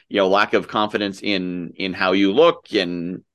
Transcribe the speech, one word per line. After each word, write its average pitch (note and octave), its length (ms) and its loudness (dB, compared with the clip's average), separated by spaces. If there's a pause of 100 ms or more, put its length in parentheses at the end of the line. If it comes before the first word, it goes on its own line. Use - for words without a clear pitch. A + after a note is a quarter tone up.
you - 80 -6
know, F#2+ 120 4
lack G2+ 240 2
of G2 140 0
confidence G#2 560 -4
in, F2+ 540 -4
in F#2+ 160 -6
how F#2 180 0
you G2 220 4
look D#3+ 400 2
and, F2 500 -4 (120)